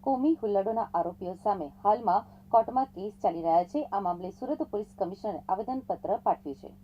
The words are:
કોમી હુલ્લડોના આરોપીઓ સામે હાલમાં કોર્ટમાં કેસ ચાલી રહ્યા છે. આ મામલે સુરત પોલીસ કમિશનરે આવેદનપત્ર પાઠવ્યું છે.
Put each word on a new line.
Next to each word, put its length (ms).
કોમી 320
હુલ્લડોના 600
આરોપીઓ 400
સામે 340
હાલમાં 480
કોર્ટમાં 360
કેસ 380
ચાલી 200
રહ્યા 220
છે. 180
આ 180
મામલે 300
સુરત 320
પોલીસ 360
કમિશનરે 500
આવેદનપત્ર 680
પાઠવ્યું 400
છે. 140